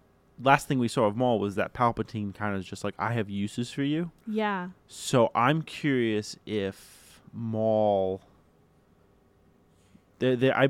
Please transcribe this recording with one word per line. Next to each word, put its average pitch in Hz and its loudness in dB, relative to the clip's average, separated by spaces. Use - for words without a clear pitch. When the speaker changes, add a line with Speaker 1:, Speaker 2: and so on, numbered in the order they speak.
Speaker 1:
last 139 4
thing 139 0
we 120 2
saw 117 2
of 104 0
Maul 123 2
was 101 -2
that 92 -2
Palpatine 110 -2
kinda 104 -4
is 92 -6
just - -10
like, 101 -6
"I 110 -2
have 107 -2
uses 101 -4
for 143 -4
you." 156 -2
Speaker 2:
Yeah. 208 -4
Speaker 1:
So - 2
I'm 143 2
curious 117 -2
if - -8
Maul, 107 0
the, 127 2
the, 131 2
I, 135 6